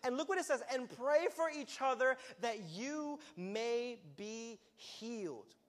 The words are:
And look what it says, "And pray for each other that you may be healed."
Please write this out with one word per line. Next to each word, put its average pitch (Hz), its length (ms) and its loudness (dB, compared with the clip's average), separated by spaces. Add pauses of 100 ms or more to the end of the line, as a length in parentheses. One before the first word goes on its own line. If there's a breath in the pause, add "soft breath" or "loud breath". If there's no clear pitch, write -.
And 254 140 2
look 285 120 0
what 381 100 4
it 339 80 2
says, 254 160 4 (100)
"And 254 240 0
pray 294 300 6 (100)
for 320 140 2
each 294 320 -4
other 262 340 6 (240 loud breath)
that 226 200 0 (100)
you 294 480 -4 (180 loud breath)
may 233 640 0 (180)
be 226 420 -8 (180)
healed." 196 760 -8 (140)